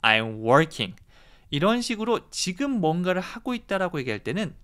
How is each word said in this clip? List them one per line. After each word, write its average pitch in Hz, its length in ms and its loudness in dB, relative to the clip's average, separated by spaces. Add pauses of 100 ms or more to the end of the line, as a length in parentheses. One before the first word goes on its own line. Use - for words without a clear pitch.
I'm 110 440 2
working." 131 500 4 (540)
이런 196 300 2
식으로 220 500 -2
지금 269 400 -4
뭔가를 180 500 0
하고 240 340 -8
있다라고 185 460 -4
얘기할 110 200 -4
때는 175 440 -4